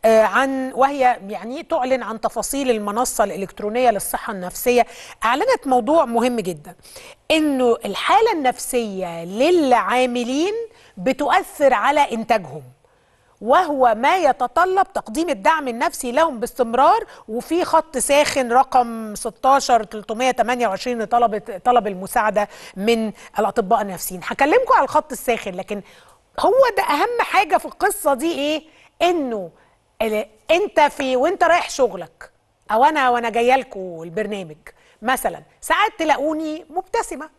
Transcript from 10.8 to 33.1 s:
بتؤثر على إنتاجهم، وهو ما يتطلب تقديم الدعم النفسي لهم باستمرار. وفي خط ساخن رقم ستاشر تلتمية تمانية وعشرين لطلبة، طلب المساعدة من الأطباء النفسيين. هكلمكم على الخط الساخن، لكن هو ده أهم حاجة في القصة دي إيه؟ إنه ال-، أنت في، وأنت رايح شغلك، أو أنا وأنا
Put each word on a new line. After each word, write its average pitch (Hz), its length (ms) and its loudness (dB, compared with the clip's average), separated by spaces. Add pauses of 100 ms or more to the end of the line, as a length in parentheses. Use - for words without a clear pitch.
بتؤثر 269 760 0
على 262 380 2
إنتاجهم، 190 520 -4 (760)
وهو 262 560 2
ما 294 200 2
يتطلب 349 760 0
تقديم 320 360 -4
الدعم 285 380 0
النفسي 247 440 -6
لهم 285 280 0
باستمرار. 262 640 2 (240)
وفي 302 380 -2
خط 311 320 0
ساخن 277 540 0
رقم 233 640 0
ستاشر 254 680 2
تلتمية 226 480 -4
تمانية 240 360 0
وعشرين 226 340 -4
لطلبة، 214 640 -2
طلب 247 220 4
المساعدة 202 600 -2 (280)
من 220 360 0 (280)
الأطباء 208 420 0
النفسيين. 185 420 -8
هكلمكم 359 500 2
على 349 100 4
الخط 294 280 0
الساخن، 226 400 -4
لكن 190 300 -10 (580)
هو 359 120 2 (260)
ده 392 60 -2
أهم 403 380 -2
حاجة 349 360 0
في - 80 -2
القصة - 480 0
دي 294 180 -2
إيه؟ 294 320 -2 (380)
إنه 262 480 0 (520)
ال-، 214 240 -2 (260)
أنت 359 280 2
في، 277 360 2
وأنت 330 280 2
رايح 339 260 2
شغلك، 190 600 -4 (400)
أو 220 120 4
أنا 294 260 4
وأنا 240 200 0